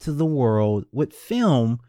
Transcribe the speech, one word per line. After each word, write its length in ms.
to 100
the 140
world 640
with 220
film, 760